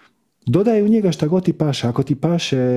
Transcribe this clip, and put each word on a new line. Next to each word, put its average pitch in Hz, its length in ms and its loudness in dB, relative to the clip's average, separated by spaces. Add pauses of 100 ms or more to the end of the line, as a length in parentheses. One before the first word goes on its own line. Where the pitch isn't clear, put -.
(460)
Dodaj 202 360 2
u 208 60 2
njega 208 240 2
šta 156 140 -2
god 185 180 0
ti 170 80 0
paše. 147 360 -2
Ako 120 140 -2
ti 139 120 0
paše 165 420 -2 (200)